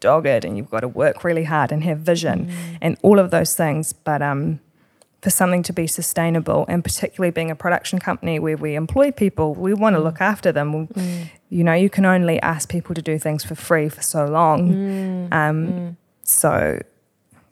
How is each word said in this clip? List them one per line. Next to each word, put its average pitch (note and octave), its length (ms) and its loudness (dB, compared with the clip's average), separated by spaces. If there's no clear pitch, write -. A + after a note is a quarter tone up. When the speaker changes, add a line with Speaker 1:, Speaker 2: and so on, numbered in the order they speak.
Speaker 1:
dogged, C3+ 440 4
and F#2 120 -6
you've G#2 140 -8
gotta A2+ 180 -4
work C#3 340 0
really E3 220 0
hard D3+ 260 2
and D3+ 140 -2
have D#3+ 140 -2
vision E3 480 0
Speaker 2:
Mm. E3+ 340 -10
Speaker 1:
and - 220 0
all G3+ 180 8
of F3+ 100 2
those E3 240 0
things. D#3 380 -2
But, D3 300 -4
um, C#3+ 380 -2
for F#3+ 100 -2
something F3+ 320 2
to E3+ 100 -6
be E3 140 -2
sustainable, E3 840 0
and F3 160 0
particularly - 460 -4
being E3 200 -4
a D#3 40 -8
production F3 440 -2
company E3+ 400 -4
where D#3 200 -2
we D3+ 160 -4
employ C4 360 2
people, D#3+ 440 0
we F#3 200 -2
wanna G#3 260 2
Speaker 2:
Mm. E3 40 0
Speaker 1:
look D#3+ 160 -2
after G3 320 2
them. D3+ 360 -2
Speaker 2:
Mm. F3 400 -8
Speaker 1:
You F3 140 0
know, E3 80 4
you F3+ 160 4
can G3 160 2
only F3+ 380 4
ask D#3+ 260 -2
people F3 260 -6
to E3 80 -6
do D#3 160 -2
things D3+ 260 -4
for D#3+ 100 -8
free D#3 340 0
for - 140 -8
so D3+ 240 0
long. D#3+ 480 4
Speaker 2:
Mm. F#3+ 580 -4
Speaker 1:
Um, D#3 360 0
Speaker 2:
Mm. F3 280 -6
Speaker 1:
so, E2+ 560 0